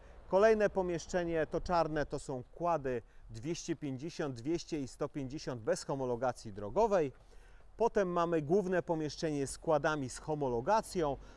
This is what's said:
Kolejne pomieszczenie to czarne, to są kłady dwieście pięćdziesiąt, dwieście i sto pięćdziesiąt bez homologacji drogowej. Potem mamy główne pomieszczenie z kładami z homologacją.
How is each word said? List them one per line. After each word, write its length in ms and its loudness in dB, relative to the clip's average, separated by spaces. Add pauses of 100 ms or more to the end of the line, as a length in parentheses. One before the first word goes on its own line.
(280)
Kolejne 420 6
pomieszczenie 760 0
to 140 -2
czarne, 460 2
to 120 -6
są 240 -6 (120)
kłady 480 0 (280)
dwieście 460 -6
pięćdziesiąt, 580 -6
dwieście 460 -4
i 80 -6
sto 200 -6
pięćdziesiąt 520 -6
bez 240 -2
homologacji 680 -2
drogowej. 600 2 (640)
Potem 320 2
mamy 340 2
główne 400 2
pomieszczenie 640 -2
z 120 -8
kładami 520 2
z 80 -10
homologacją. 960 0 (200)